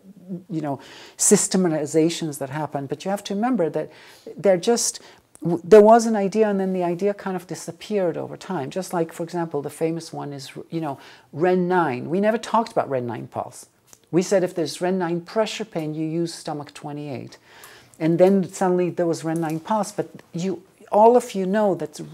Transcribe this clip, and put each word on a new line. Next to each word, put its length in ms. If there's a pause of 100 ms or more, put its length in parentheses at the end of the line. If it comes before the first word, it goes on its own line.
(520)
you 100
know, 180 (380)
systematizations 1200
that 140
happen. 340
But 200
you 40
have 140
to 100
remember 380
that 200 (460)
they're 200
just, 420 (420)
w-, 220
there 180
was 240
an 100
idea 320
and 120
then 140
the 100
idea 320
kind 200
of 120
disappeared 680
over 200
time. 320
Just 240
like, 180
for 120
example, 400
the 80
famous 420
one 180
is, 200 (180)
you 100
know, 200 (340)
ren 340
nine. 440
We 100
never 160
talked 340
about 160
ren 200
nine 180
pulse. 400 (440)
We 120
said 220
if 100
there's 260
ren 200
nine 220
pressure 440
pain, 300
you 120
use 260
stomach 420
twenty-eight. 640 (600)
And 200
then 280
suddenly 440
there 160
was 180
ren 160
nine 180
pulse, 320
but 160 (240)
you, 320 (280)
all 260
of 160
you 120
know 300
that 240 (140)